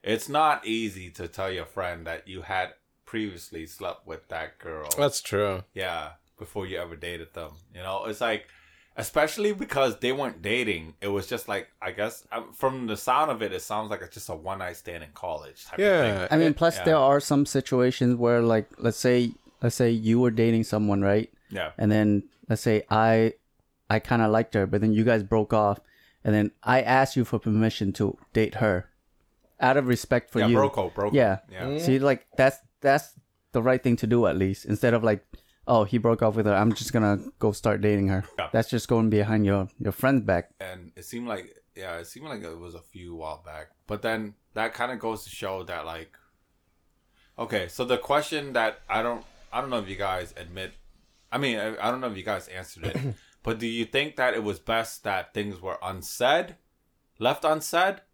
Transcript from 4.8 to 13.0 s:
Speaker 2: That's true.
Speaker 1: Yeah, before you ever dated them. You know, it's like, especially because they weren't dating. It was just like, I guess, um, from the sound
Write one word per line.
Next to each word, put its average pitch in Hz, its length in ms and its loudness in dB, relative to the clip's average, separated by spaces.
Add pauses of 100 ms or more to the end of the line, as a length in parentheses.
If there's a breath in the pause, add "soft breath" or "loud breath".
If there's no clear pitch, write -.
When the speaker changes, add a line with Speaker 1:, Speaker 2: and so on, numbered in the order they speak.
Speaker 2:
That's 143 240 0
true. 98 420 -2 (100)
Speaker 1:
Yeah, 85 380 -6 (260)
before 95 280 -10
you 92 120 -8
ever 85 180 -8
dated 82 380 -12
them. 80 180 -14 (220)
You 90 80 -18
know, 95 240 -6
it's 107 160 -8
like, 113 260 -2 (480 soft breath)
especially 156 580 0
because 135 460 0
they 123 120 -2
weren't 131 300 -6
dating. 98 600 -2
It 101 80 -4
was 101 180 -2
just 117 200 -8
like, 98 220 -6 (120)
I 95 100 -6
guess, 101 400 -6
um, 113 220 -10
from 131 340 -2
the 107 100 -4
sound 143 320 2